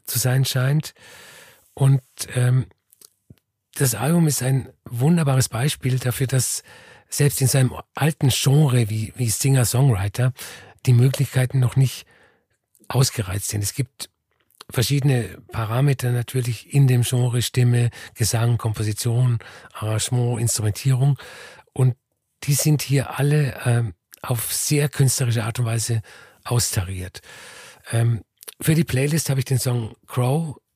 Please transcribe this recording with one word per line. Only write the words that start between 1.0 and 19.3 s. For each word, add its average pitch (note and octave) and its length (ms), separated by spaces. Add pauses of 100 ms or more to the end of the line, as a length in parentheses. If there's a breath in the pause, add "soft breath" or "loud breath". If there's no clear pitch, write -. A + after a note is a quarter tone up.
Und, C3+ 300 (320)
ähm, B2+ 320 (1040)
das B2+ 220
Album D#3+ 320
ist C3+ 160
ein C3 260 (160)
wunderbares C3+ 640
Beispiel B2+ 480
dafür, B2+ 300
dass - 340 (480 loud breath)
selbst - 320
in C3 60
seinem B2+ 260 (220)
alten D3 340
Genre B2+ 640
wie, A2 240
wie A#2+ 160
Singer-Songwriter B2 1000 (520 loud breath)
die B2 80
Möglichkeiten B2+ 680
noch B2 160
nicht C3+ 300 (840 soft breath)
ausgereizt G2+ 580
sind. G#2 160
Es G2+ 100
gibt - 380 (580)
verschiedene B2+ 680 (120)
Parameter B2 600
natürlich A#2+ 600
in C#3+ 140
dem B2+ 160
Genre, B2 400
Stimme, A#2+ 480 (240 loud breath)
Gesang, A#2 460
Komposition, A#2 800 (340 loud breath)